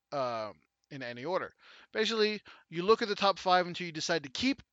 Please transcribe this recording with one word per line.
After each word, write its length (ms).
uh, 400
in 120
any 220
order." 300
Basically, 500
you 140
look 180
at 80
the 60
top 240
five 280
until 200
you 60
decide 320
to 40
keep 340